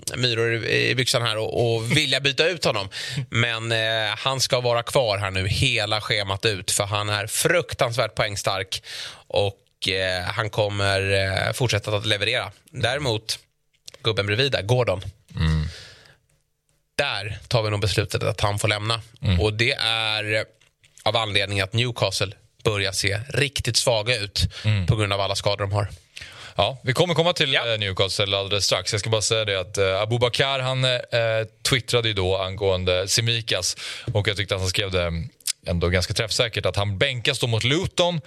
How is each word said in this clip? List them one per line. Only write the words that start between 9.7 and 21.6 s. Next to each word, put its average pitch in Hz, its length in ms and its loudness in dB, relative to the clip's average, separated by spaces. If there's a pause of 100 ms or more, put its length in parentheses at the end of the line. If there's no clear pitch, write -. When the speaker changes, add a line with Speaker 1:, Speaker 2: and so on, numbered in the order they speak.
Speaker 1:
eh, 92 340 0
han 107 260 -2
kommer, 98 640 0 (340)
eh, - 60 0
fortsätta 107 440 0
att 104 80 -4
leverera. 104 460 0 (200)
Däremot, 123 680 -2 (640)
gubben 104 220 0
bredvid 117 260 2
där, 92 100 0
Gordon. 104 400 2 (340)
Speaker 2:
Mm. 78 320 2 (1300)
Speaker 1:
Där 104 500 -4
tar 113 160 -10
vi 107 60 -2
nog 104 120 -2
beslutet 104 420 -2
att 104 180 -2
han 104 180 0
får 110 80 -2
lämna. 107 340 -2 (200)
Speaker 2:
Mm. 90 200 2
Speaker 1:
Och 107 120 2
det 113 180 2 (100)
är 107 640 0 (580)
av 107 140 2
anledning 101 440 0